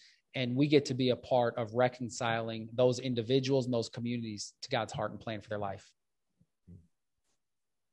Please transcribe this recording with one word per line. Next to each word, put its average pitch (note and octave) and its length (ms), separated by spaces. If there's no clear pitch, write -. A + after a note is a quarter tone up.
and B2 200
we C#3+ 120
get C#3+ 180
to C3+ 80
be B2+ 160
a A#2+ 60
part A#2+ 420
of A2 160
reconciling A2+ 1000
those B2+ 260
individuals B2+ 680
and B2 80
those A2+ 160
communities A#2 640
to - 60
God's A2+ 240
heart G#2+ 180
and G#2 80
plan G#2+ 220
for - 80
their G#2 100
life. G2 300